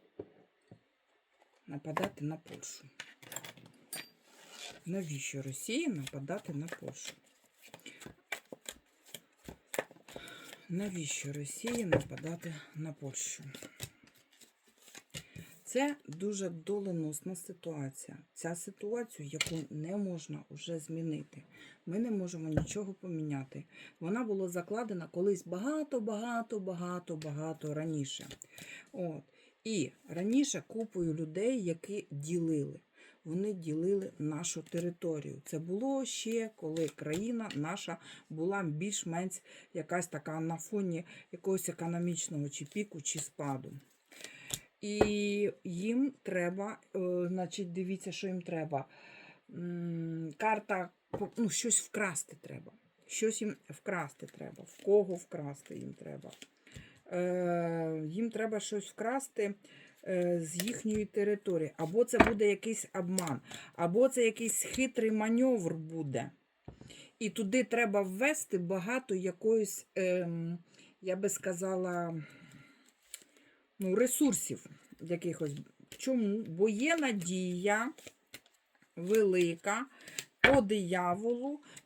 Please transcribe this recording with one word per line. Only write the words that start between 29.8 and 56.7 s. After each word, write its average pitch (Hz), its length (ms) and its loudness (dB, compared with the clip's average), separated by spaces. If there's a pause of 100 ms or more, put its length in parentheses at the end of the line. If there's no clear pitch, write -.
раніше 196 580 2
купою 185 480 -2
людей, 185 500 0
які 175 460 -2
ділили. 156 720 0 (440)
Вони 185 280 0
ділили 180 640 0
нашу 160 440 -4
територію. 160 840 -4
Це 160 140 -4
було 240 460 0
ще, 226 520 -2
коли 160 320 0
країна 208 680 -2
наша 165 440 -2 (320)
була 180 320 0
більш-менш 175 800 -2 (320)
якась 175 320 0
така 156 340 -4
на 160 160 0
фоні 175 480 -2 (280)
якогось 185 360 0
економічного 170 800 0
чи 147 160 -8
піку, 202 360 -4
чи - 180 -4
спаду. 143 540 -4 (1080)
І 208 680 4 (140)
їм 226 480 2 (100)
треба, 185 560 -2 (180)
е, - 20 0 (300)
значить, 180 440 -2
дивіться, 185 400 -4
що 202 140 -4
їм 185 160 -2
треба. 156 420 -2 (720)
М, 165 840 -4
карта, 208 520 0 (220)
по-, 196 260 -2
ну, 233 140 2
щось - 300 2
вкрасти - 600 -2
треба. - 320 -12 (340)
Щось - 360 0
їм 208 140 -2 (140)
вкрасти 160 560 -6
треба. - 380 -12
В - 200 -18
кого 190 300 8
вкрасти 147 600 -8
їм 69 200 -8
треба? - 360 -12 (840)